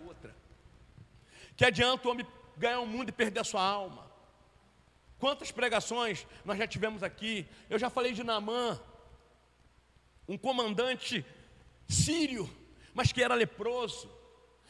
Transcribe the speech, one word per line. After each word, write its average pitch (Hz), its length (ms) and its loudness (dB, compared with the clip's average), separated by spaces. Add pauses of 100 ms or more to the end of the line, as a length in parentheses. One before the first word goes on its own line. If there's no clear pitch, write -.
outra. 139 300 -18 (1200)
Que 247 80 6
adianta 247 420 4
o 240 40 2
homem 240 160 -4 (280)
ganhar 233 240 2
o 240 60 -2
mundo 226 240 -4
e - 20 -10
perder 226 280 0
a 220 40 0
sua 190 200 0
alma? 190 440 -2 (1080)
Quantas 277 340 0
pregações 226 760 0 (180)
nós 202 140 -2
já 220 80 2
tivemos 214 340 -2
aqui? 202 460 -4 (200)
Eu 214 120 0
já 240 100 2
falei 247 240 0
de 220 100 -4
Naamã, 226 560 0 (1500)
um 190 100 -6
comandante 240 880 0 (640)
sírio, 269 580 2 (460)
mas 240 180 2
que 247 120 2
era 247 100 4
leproso. 233 880 -2 (480)